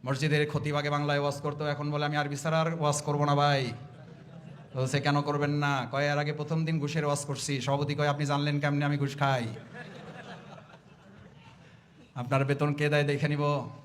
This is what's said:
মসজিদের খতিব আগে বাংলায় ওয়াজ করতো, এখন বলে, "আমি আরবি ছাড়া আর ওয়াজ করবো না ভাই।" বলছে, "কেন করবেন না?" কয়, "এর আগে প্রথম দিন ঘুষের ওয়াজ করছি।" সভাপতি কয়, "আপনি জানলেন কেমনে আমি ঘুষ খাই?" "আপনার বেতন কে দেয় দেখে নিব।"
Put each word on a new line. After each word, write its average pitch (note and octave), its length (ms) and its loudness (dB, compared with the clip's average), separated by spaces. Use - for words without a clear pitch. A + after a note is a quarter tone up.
মসজিদের D3 460 2
খতিব D3 240 -2
আগে C#3+ 140 0
বাংলায় D3 300 2
ওয়াজ C#3+ 220 0
করতো, D3 240 -4
এখন D3 260 -2
বলে, D3 140 0
"আমি D3 120 0
আরবি C#3+ 180 0
ছাড়া D#3+ 260 2
আর E3 200 0
ওয়াজ D3 200 2
করবো D3 240 2
না C#3+ 100 4
ভাই।" C#3+ 360 4
বলছে, C3 240 0
"কেন C#3+ 220 2
করবেন C#3+ 280 0
না?" C#3+ 420 0
কয়, C#3+ 200 2
"এর C#3+ 60 2
আগে D3 160 0
প্রথম D#3 320 -2
দিন D#3+ 140 0
ঘুষের D3 260 -2
ওয়াজ C#3+ 200 0
করছি।" C3+ 360 -4
সভাপতি C#3+ 340 0
কয়, D3 120 2
"আপনি C#3+ 180 0
জানলেন D3 340 2
কেমনে C#3+ 260 2
আমি C#3+ 120 2
ঘুষ C#3 200 -2
খাই?" C3 300 2
"আপনার C3+ 300 2
বেতন C#3+ 280 2
কে D3 160 0
দেয় D3 140 4
দেখে C#3+ 240 0
নিব।" D3 420 0